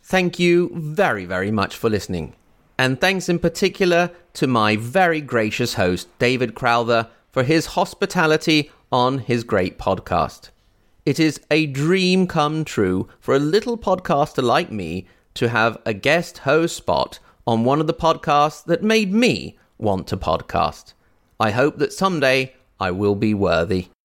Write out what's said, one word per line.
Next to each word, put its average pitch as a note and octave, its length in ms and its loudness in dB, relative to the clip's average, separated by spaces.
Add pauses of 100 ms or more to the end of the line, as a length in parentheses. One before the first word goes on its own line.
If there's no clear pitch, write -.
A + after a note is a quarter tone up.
Thank F3+ 320 0
you F3 360 2
very, D3+ 500 -2
very F#2 260 -2
much G#2 260 -2
for A#2 120 -2
listening. F2+ 460 -4 (440)
And C3 220 0
thanks F#3 280 0
in E3+ 100 0
particular F3 720 0 (240)
to D#3 120 -2
my G#2+ 300 2
very D#3 460 0
gracious A#2 520 -2
host, F2+ 340 0 (100)
David B2 360 0
Crowther, A#2 540 0 (240)
for C3 100 0
his D3+ 240 2
hospitality D#3+ 1040 0 (220)
on B2+ 280 2
his A#2+ 240 -2
great F#2+ 340 -2
podcast. - 720 -4 (560)
It C#3+ 120 0
is D#3+ 220 0 (100)
a D#3 160 2
dream F3+ 600 2
come D#3 380 -2
true F#2+ 440 -2 (100)
for B2+ 160 0
a C#3 60 4
little G#3+ 380 0
podcaster E3+ 640 -2
like B2+ 280 0
me F#2 360 -8 (280)
to A#2+ 140 0
have A2+ 360 0
a A2+ 100 -2
guest D3+ 440 -2
host D#3 380 0
spot - 420 -2 (280)
on A2+ 180 2
one C#3 160 2
of D#3 60 0
the - 80 -2
podcasts D3+ 680 0
that E3+ 180 0
made G#3+ 300 2
me D3+ 460 0 (200)
want G2 300 -2
to G2 80 -4
podcast. - 760 -4 (480)
I A2 100 0
hope B2 280 0
that C#3 160 -2
someday C3+ 600 0 (240)
I F#2+ 120 -2
will G2+ 240 0
be G#2+ 200 0
worthy. F2+ 540 0 (160)